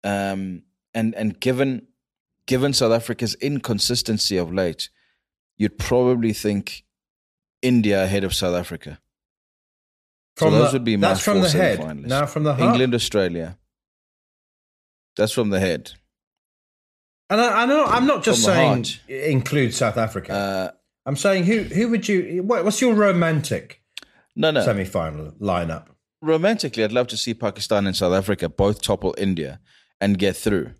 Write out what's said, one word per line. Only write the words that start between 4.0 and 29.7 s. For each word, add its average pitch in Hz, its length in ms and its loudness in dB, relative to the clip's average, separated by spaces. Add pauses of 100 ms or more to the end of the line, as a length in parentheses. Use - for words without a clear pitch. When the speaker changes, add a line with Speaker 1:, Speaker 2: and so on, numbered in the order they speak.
Speaker 1:
of 85 140 -2
late, 90 380 -4 (680)
you'd 104 220 -2
probably 123 560 2
think 104 500 -4 (800)
India 107 420 2
ahead 95 200 0
of 92 100 -2
South 90 220 0
Africa. 82 440 -8 (1400)
Speaker 2:
From 156 160 4
Speaker 1:
So 110 80 6
those - 120 6
Speaker 2:
the, 135 80 0
Speaker 1:
would 123 40 -6
be 110 140 2
my 101 120 4
Speaker 2:
that's - 140 0
from 208 180 2
Speaker 1:
four - 20 4
Speaker 2:
the 160 140 2
head. 170 200 2
Speaker 1:
semi-finalists. 78 300 -10
Speaker 2:
Now 135 180 0
from 151 180 -4
the 147 120 0
heart. 123 160 2
Speaker 1:
England, 123 240 2
Australia. 90 640 -2 (1600)
That's 107 160 0
from 107 200 0
the 92 80 2
head. 92 320 -2 (1400)
Speaker 2:
And 208 140 2
I, 233 220 2
I - 20 2
know, 285 200 4
I'm 240 200 2
not 277 180 2
just 226 200 4
Speaker 1:
From 196 80 4
the 180 40 4
Speaker 2:
saying 147 140 4
Speaker 1:
heart. 123 300 -2 (100)
Speaker 2:
include 135 640 0
South 110 240 0
Africa. 101 360 -4
Speaker 1:
Uh, 98 440 -4 (300)
Speaker 2:
I'm 139 80 -4
saying 190 300 0
who, 214 160 2
who 214 280 -2
would 226 180 -2
you, 180 360 -2
what, 208 200 0
what's 208 180 0
your 247 120 4
romantic 175 880 0 (540)
Speaker 1:
No, 156 160 2
no. 135 120 2
Speaker 2:
semi-final 85 760 -2
lineup? 87 480 -4 (340)
Speaker 1:
Romantically, 160 640 0
I'd 104 80 0
love 123 160 0
to 110 100 -10
see 117 160 -4
Pakistan 101 540 -2
and 92 80 -2
South 90 180 2
Africa 95 360 0
both 101 320 0
topple 95 360 -2
India 85 420 -4 (400)